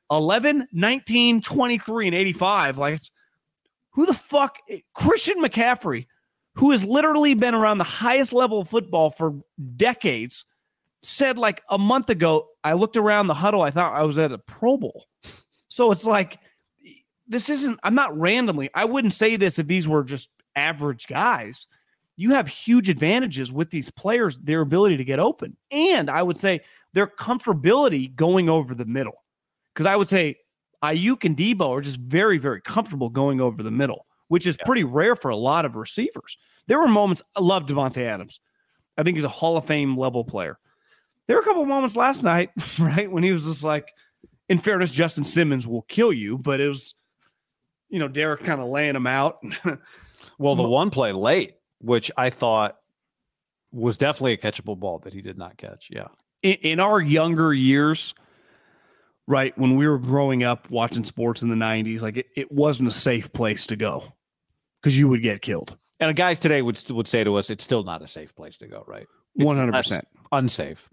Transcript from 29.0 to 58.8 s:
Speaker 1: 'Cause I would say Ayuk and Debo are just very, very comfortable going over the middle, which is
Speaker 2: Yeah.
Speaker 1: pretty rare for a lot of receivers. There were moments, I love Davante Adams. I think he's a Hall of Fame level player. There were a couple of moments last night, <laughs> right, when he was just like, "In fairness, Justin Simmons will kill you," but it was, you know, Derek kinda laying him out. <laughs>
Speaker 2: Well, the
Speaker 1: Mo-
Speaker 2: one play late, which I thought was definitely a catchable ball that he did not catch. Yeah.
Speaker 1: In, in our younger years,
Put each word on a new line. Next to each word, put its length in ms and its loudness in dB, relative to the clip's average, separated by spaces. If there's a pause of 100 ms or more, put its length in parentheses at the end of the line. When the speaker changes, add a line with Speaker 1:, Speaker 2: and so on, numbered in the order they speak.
Speaker 1:
'Cause 120 -2
I 100 4
would 120 2
say 280 0 (480)
Ayuk 400 0
and 120 2
Debo 340 0
are 100 -4
just 180 -8
very, 400 2
very 220 -4
comfortable 480 -4
going 320 0
over 240 -2
the 80 -6
middle, 340 -4 (220)
which 180 2
is 140 -2
Speaker 2:
Yeah. 60 -8
Speaker 1:
pretty 180 2
rare 320 2
for 140 -4
a 60 -2
lot 280 2
of 100 -4
receivers. 640 -8 (300)
There 100 4
were 80 4
moments, 360 4 (120)
I 60 -4
love 260 2
Davante 360 -2
Adams. 360 -10 (580)
I 60 -2
think 140 0
he's 80 -2
a 40 -2
Hall 280 -2
of 80 -2
Fame 320 0
level 280 -2
player. 340 -8 (680)
There 100 2
were 60 4
a 20 -4
couple 180 2
of 60 -2
moments 280 -2
last 260 0
night, 320 2
<laughs> 240 -10
right, 320 0
when 140 0
he 80 2
was 140 -2
just 180 -8
like, 280 -4 (560)
"In 120 2
fairness, 320 0
Justin 320 -2
Simmons 420 0
will 160 -6
kill 300 2
you," 260 -4
but 220 -2
it 80 0
was, 260 -8 (960)
you 100 -6
know, 100 -2
Derek 360 -4
kinda 200 -2
laying 300 -2
him 140 -2
out. 340 -2 (220)
<laughs> 140 -4 (580)
Speaker 2:
Well, 200 0
the 80 2
Speaker 1:
Mo- 60 0
Speaker 2:
one 200 2
play 220 0
late, 420 0 (240)
which 380 0
I 140 0
thought 460 0 (920)
was 260 -2
definitely 360 0
a 40 -2
catchable 400 -8
ball 240 -8
that 140 -20
he 80 -16
did 160 -16
not 180 -16
catch. 360 -20
Yeah. 160 -14 (340)
Speaker 1:
In, 200 2
in 180 0
our 200 4
younger 540 2
years, 600 2 (1120)